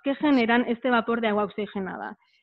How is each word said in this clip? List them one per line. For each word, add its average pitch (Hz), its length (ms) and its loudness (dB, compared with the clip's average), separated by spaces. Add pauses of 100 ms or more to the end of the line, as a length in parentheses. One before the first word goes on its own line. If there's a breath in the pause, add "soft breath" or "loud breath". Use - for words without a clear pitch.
que 277 120 0
generan 247 520 4
este 247 220 -2
vapor 233 320 0
de 220 80 0
agua 208 160 0
oxigenada. 190 720 -8 (260)